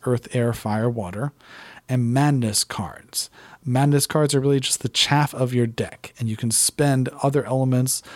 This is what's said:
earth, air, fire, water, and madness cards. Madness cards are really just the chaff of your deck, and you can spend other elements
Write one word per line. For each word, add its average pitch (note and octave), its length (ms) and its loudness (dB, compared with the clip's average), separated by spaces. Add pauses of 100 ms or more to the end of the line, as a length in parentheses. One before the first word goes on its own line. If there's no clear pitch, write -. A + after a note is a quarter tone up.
earth, B2 300 -2
air, A#2 180 0
fire, A2 360 -2
water, A2+ 440 -6 (560)
and B2 240 0
madness C3 520 2
cards. - 640 -8 (360)
Madness C#3 420 2
cards D3 280 2
are C#3 60 2
really C#3 200 2
just - 220 -2
the B2+ 60 -2
chaff - 460 2
of B2+ 180 -2
your A#2+ 140 4
deck, - 520 -8
and A#2 100 -4
you A2 80 -4
can A#2 140 -2
spend C3 580 2 (140)
other C#3 220 2
elements C3 580 0 (140)